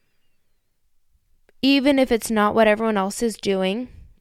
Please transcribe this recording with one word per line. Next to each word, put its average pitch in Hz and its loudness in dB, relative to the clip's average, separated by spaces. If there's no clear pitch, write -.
even 277 2
if 254 2
it's 226 -4
not 208 0
what 220 4
everyone 220 0
else 196 -4
is 220 -4
doing, 196 -4